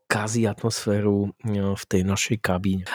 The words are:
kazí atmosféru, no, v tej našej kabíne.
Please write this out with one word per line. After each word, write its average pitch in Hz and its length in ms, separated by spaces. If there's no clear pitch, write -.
kazí 110 400
atmosféru, 101 880
no, 101 400
v - 160
tej 92 160
našej 98 320
kabíne. 95 560